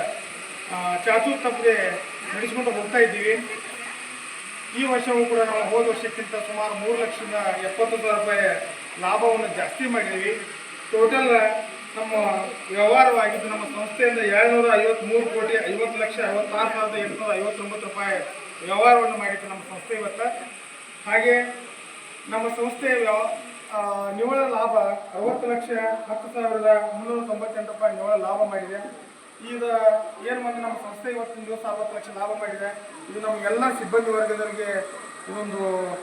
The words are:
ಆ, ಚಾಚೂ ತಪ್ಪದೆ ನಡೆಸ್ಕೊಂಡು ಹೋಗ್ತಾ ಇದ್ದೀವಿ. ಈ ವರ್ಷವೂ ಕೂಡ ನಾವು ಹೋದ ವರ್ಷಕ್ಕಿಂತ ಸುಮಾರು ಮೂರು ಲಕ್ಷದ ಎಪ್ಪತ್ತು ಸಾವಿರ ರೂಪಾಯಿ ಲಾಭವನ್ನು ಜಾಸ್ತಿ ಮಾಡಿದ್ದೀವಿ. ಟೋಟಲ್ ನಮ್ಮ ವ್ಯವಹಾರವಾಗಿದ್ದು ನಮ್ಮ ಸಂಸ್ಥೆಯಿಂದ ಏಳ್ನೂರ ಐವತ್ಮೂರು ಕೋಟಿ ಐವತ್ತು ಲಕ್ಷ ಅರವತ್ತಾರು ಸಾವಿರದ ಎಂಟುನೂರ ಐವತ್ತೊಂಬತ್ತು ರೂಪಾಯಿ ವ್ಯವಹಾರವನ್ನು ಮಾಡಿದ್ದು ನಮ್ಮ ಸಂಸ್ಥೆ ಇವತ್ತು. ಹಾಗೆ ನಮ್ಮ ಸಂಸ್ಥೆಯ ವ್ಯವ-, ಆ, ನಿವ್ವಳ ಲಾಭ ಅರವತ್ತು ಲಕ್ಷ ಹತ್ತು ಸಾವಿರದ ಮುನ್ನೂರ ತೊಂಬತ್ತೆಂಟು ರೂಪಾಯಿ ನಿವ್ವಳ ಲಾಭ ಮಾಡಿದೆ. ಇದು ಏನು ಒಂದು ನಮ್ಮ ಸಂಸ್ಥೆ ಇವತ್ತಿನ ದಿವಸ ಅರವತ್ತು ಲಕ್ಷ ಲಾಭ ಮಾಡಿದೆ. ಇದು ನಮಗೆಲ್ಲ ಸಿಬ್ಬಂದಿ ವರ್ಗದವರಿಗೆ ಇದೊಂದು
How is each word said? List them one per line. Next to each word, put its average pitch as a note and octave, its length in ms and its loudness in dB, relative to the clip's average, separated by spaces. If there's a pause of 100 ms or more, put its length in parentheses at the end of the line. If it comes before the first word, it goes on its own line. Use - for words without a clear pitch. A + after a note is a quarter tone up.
(720)
ಆ, F3+ 240 0
ಚಾಚೂ A3+ 460 2
ತಪ್ಪದೆ A3+ 480 4 (460)
ನಡೆಸ್ಕೊಂಡು A#3 340 -2
ಹೋಗ್ತಾ G#3 280 0
ಇದ್ದೀವಿ. A3 500 4 (1300)
ಈ C4+ 60 0
ವರ್ಷವೂ B3 400 2
ಕೂಡ A#3 140 2
ನಾವು A3 260 2
ಹೋದ A3+ 240 4
ವರ್ಷಕ್ಕಿಂತ A3 460 -4
ಸುಮಾರು G#3+ 400 -4
ಮೂರು A3+ 280 0
ಲಕ್ಷದ A3 320 -4 (300)
ಎಪ್ಪತ್ತು A3+ 320 0
ಸಾವಿರ G#3+ 180 0
ರೂಪಾಯಿ G#3 340 2 (520)
ಲಾಭವನ್ನು G#3+ 560 2
ಜಾಸ್ತಿ F#3 320 -4
ಮಾಡಿದ್ದೀವಿ. G#3 520 -2 (520)
ಟೋಟಲ್ A#3 360 6 (680)
ನಮ್ಮ A3 160 -4 (640)
ವ್ಯವಹಾರವಾಗಿದ್ದು - 720 6
ನಮ್ಮ G#3+ 160 -6
ಸಂಸ್ಥೆಯಿಂದ A3+ 540 0
ಏಳ್ನೂರ A3+ 560 6
ಐವತ್ಮೂರು A3+ 520 4
ಕೋಟಿ A3 460 0
ಐವತ್ತು A3 280 -2
ಲಕ್ಷ G#3+ 180 -2
ಅರವತ್ತಾರು G#3 500 0
ಸಾವಿರದ G#3+ 360 -2
ಎಂಟುನೂರ G#3 300 -2
ಐವತ್ತೊಂಬತ್ತು G#3 540 -4
ರೂಪಾಯಿ G3 300 -2 (460)
ವ್ಯವಹಾರವನ್ನು A#3 520 6
ಮಾಡಿದ್ದು G3+ 320 -4
ನಮ್ಮ G3 120 -10
ಸಂಸ್ಥೆ F#3 340 -10
ಇವತ್ತು. G#3+ 300 -4 (840)
ಹಾಗೆ A#3+ 320 4 (840)
ನಮ್ಮ A3 200 -2
ಸಂಸ್ಥೆಯ B3 460 0
ವ್ಯವ-, A3 420 2 (360)
ಆ, G3+ 440 -2
ನಿವ್ವಳ B3 220 2
ಲಾಭ A#3 360 2 (420)
ಅರವತ್ತು A#3+ 340 -2
ಲಕ್ಷ A#3+ 200 -2 (400)
ಹತ್ತು A3 240 -8
ಸಾವಿರದ G#3+ 600 4
ಮುನ್ನೂರ A#3 320 -4
ತೊಂಬತ್ತೆಂಟು G#3+ 460 -6
ರೂಪಾಯಿ G#3+ 240 0
ನಿವ್ವಳ G3 180 0
ಲಾಭ G3+ 360 0
ಮಾಡಿದೆ. G3 600 -8 (300)
ಇದು A#3 240 -4 (640)
ಏನು B3 180 -2
ಒಂದು A#3 140 -4
ನಮ್ಮ A3+ 140 -4
ಸಂಸ್ಥೆ G#3 360 -8
ಇವತ್ತಿನ A3+ 360 -8
ದಿವಸ A3 200 -8
ಅರವತ್ತು G#3 300 -4
ಲಕ್ಷ G#3 120 -8 (100)
ಲಾಭ G3+ 100 -2
ಮಾಡಿದೆ. G#3 400 -6 (420)
ಇದು G#3+ 180 -6
ನಮಗೆಲ್ಲ A3 500 0
ಸಿಬ್ಬಂದಿ A3+ 320 2
ವರ್ಗದವರಿಗೆ G#3+ 580 0 (600)
ಇದೊಂದು G3 340 -6 (400)